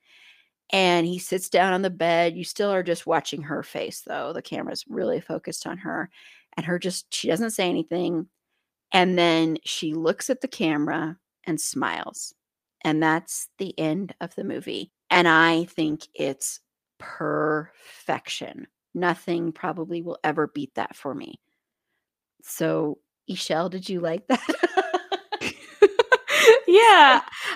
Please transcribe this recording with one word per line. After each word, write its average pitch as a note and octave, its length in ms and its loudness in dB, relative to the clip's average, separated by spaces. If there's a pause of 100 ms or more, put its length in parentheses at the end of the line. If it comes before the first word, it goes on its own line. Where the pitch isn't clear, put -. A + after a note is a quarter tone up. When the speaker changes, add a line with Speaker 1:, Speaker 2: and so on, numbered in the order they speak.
(720)
Speaker 1:
And F3 360 4
he F3+ 120 -4
sits F#3 300 -6
down F#3 240 4
on F#3 100 0
the F#3+ 80 0
bed. E3+ 460 0
You F3 60 -8
still G3+ 280 -2
are F#3 120 0
just F3 240 -4
watching - 360 -2
her C#3+ 200 -8
face, - 440 -10
though. C#3 260 -8
The E3 80 -10
camera's - 480 -10
really E3+ 320 -4
focused - 460 -10
on F3+ 120 -10
her. - 300 -8 (480)
And D#3+ 80 -6
her F3 140 -2
just, - 340 -8
she - 160 -6
doesn't A3+ 220 -2
say F#3 180 -2
anything. E3+ 580 -4 (680)
And F3+ 260 2
then E3 460 2
she - 280 -6
looks E3 360 -2
at - 120 -2
the - 80 -8
camera D#3+ 680 -4 (280)
and D#3 160 -4
smiles. - 720 -8 (500)
And D#3 200 0
that's D#3+ 460 -2 (100)
the F#3+ 200 -10
end E3 420 -4
of F3 140 -12
the - 100 -10
movie. - 460 -10 (200)
And F3 160 6
I E3 380 4
think D#3 500 -4
it's - 460 -6 (380)
perfection. - 1700 -6 (280)
Nothing E3+ 580 -2
probably E3+ 480 -8
will E3+ 220 -10
ever D3+ 240 0
beat - 280 -10
that - 200 -8
for C3+ 200 -10
me. - 240 -14 (1040)
So, D#3+ 580 -4 (300)
Ishelle, F3+ 400 -2
did F#3 200 -10
you F#3 100 -4
like E3+ 280 -6
that? B3 220 0
<laughs> - 100 -2 (2000)
Speaker 2:
Yeah, F4 540 10 (340)